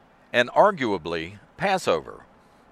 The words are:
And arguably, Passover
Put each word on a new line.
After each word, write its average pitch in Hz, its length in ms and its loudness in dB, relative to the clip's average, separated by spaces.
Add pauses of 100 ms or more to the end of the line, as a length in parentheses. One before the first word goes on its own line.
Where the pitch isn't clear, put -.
(340)
And 123 160 2
arguably, 101 920 0 (160)
Passover 87 680 -2 (460)